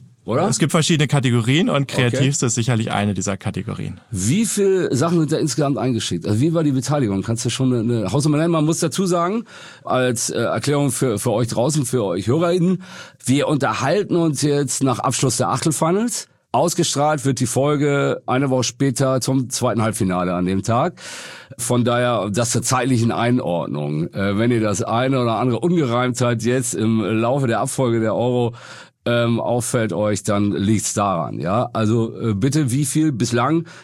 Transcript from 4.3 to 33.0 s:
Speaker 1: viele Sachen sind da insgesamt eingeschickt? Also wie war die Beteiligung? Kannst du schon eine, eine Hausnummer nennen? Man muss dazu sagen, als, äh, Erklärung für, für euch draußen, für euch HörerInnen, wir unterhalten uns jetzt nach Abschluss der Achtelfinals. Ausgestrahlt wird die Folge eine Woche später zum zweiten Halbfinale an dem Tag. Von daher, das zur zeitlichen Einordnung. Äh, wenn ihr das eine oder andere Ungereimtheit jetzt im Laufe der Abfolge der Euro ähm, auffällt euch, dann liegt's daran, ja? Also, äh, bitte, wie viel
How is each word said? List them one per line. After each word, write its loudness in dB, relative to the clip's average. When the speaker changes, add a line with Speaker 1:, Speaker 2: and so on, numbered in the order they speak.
Speaker 1:
viele 2
Sachen 2
sind 2
da 2
insgesamt 0
eingeschickt? -2
Also 2
wie 4
war 2
die 2
Beteiligung? 0
Kannst -4
du 0
schon 0
eine, 0
eine 0
Hausnummer 2
nennen? 0
Man 2
muss 0
dazu -2
sagen, 0
als, 0
äh, -2
Erklärung 0
für, 0
für 0
euch 0
draußen, 0
für 0
euch -2
HörerInnen, 2
wir 2
unterhalten 0
uns 0
jetzt 0
nach 2
Abschluss 0
der 0
Achtelfinals. 0
Ausgestrahlt 0
wird 0
die 0
Folge 0
eine 0
Woche 2
später 0
zum -2
zweiten 0
Halbfinale 0
an 0
dem 0
Tag. 0
Von 0
daher, 0
das 0
zur 0
zeitlichen 2
Einordnung. 0
Äh, -2
wenn 2
ihr 2
das 0
eine 0
oder 0
andere 0
Ungereimtheit 0
jetzt 0
im 0
Laufe 0
der 0
Abfolge 0
der 0
Euro 0
ähm, 0
auffällt -2
euch, -2
dann 0
liegt's 0
daran, -2
ja? -2
Also, 0
äh, 0
bitte, 0
wie 0
viel 0